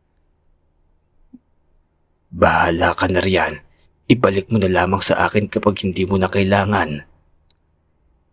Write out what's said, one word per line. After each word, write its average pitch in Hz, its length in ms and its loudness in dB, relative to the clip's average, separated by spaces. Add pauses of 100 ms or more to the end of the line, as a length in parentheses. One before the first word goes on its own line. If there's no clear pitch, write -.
(2250)
"Bahala 85 640 0
ka 92 160 -2
na 90 80 0
riyan. 80 400 0 (480)
Ibalik 98 400 2
mo 107 160 0
na 92 80 2
lamang 92 320 0
sa 90 240 0
akin 104 240 -2
kapag 104 320 -2
hindi 92 240 -2
mo 98 80 0
na 95 160 0
kailangan." 95 720 0 (1300)